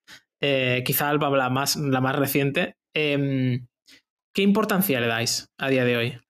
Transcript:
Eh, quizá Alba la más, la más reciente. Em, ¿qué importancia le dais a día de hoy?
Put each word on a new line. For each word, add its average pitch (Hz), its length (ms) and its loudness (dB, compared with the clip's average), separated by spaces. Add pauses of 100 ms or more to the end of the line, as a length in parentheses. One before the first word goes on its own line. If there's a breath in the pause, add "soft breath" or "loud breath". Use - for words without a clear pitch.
(420 loud breath)
Eh, 127 440 0
quizá 147 240 -2
Alba 147 200 0
la 135 200 2
más, 135 260 0
la 135 260 0
más 131 140 0
reciente. 139 580 0 (200)
Em, 139 760 0 (680 soft breath)
¿qué 196 80 0
importancia 202 580 2
le 117 80 0
dais 113 400 -2 (120)
a 139 100 -2
día 131 160 2
de 123 120 2
hoy? 120 200 -4 (120)